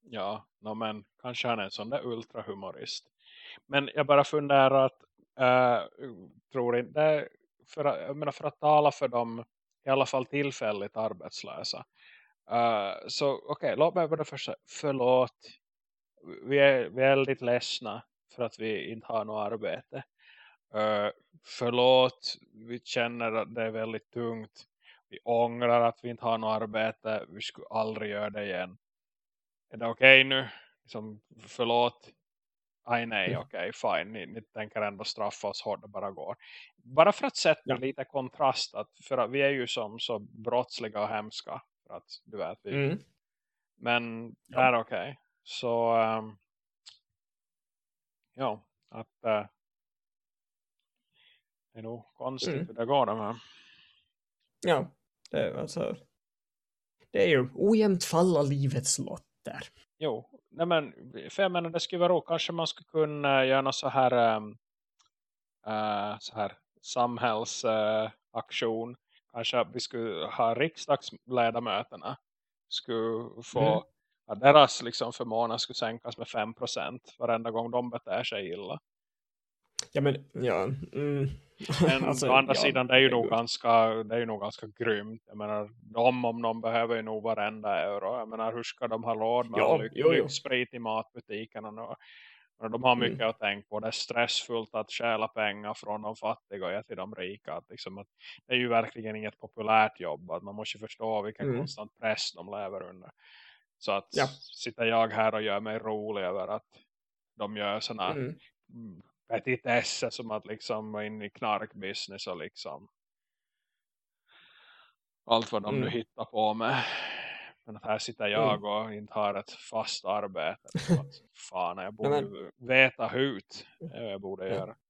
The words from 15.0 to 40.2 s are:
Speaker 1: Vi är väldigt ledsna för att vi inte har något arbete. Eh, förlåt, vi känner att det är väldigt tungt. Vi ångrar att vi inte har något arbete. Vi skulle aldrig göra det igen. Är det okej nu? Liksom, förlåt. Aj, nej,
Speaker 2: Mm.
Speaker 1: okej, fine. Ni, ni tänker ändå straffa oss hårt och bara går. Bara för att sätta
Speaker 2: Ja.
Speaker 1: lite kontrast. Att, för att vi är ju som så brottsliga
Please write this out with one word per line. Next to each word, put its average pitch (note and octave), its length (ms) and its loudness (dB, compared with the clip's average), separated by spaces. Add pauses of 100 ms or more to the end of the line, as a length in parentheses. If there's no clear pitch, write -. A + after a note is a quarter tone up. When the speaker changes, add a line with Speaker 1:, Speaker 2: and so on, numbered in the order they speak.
Speaker 1:
Vi C#3 160 2
är C3+ 300 6
väldigt C3+ 520 4
ledsna A#2+ 640 -2 (320)
för B2 80 -2
att A2 160 -6
vi G#2+ 320 -4
inte A2+ 160 -12
har A2 180 -2
något G#2+ 260 -4
arbete. A#2 520 -6 (680)
Eh, G#2+ 360 0 (340)
förlåt, B2+ 960 4 (160)
vi A2+ 300 -12
känner A#2+ 500 -2
att A2 220 -2
det A#2 80 -2
är A2 80 -2
väldigt A2+ 380 -6
tungt. A#2 560 -8 (440)
Vi - 140 -18
ångrar A#2+ 580 4
att A#2 220 2
vi A#2+ 60 -8
inte A#2+ 160 -8
har A2+ 120 2
något A2 240 0
arbete. A2 680 -2
Vi F#2+ 120 -14
skulle - 260 -12
aldrig A2 440 -4
göra G#2 180 -4
det G#2 160 -8
igen. F2+ 320 -6 (920)
Är - 80 -16
det A2+ 100 -2
okej C3 360 10
nu? C3+ 240 0 (360)
Liksom, G#2+ 380 -12 (260)
förlåt. A#2+ 600 0 (760)
Aj, A#2 220 0
nej, G#2 240 0
Speaker 2:
Mm. F2 120 -2
Speaker 1:
okej, F#2 320 -6
fine. F#2+ 400 -2
Ni, G2+ 120 -10
ni A2 160 -12
tänker G#2+ 400 -8
ändå G2+ 220 -4
straffa G#2 440 -6
oss G2 140 -8
hårt G#2 220 -6
och G#2 60 -20
bara G2 220 -8
går. F2+ 240 -10 (420)
Bara D3+ 340 4
för - 160 -2
att - 80 -4
sätta - 300 2
Speaker 2:
Ja. C3 100 0
Speaker 1:
lite C3 300 -4
kontrast. C3 720 -2
Att, G#2+ 140 -8 (140)
för A2 140 -2
att A#2 140 0
vi C#3 100 0
är C#3 80 6
ju C3 180 -2
som A2 320 -6
så A2+ 200 -4
brottsliga A2+ 840 -4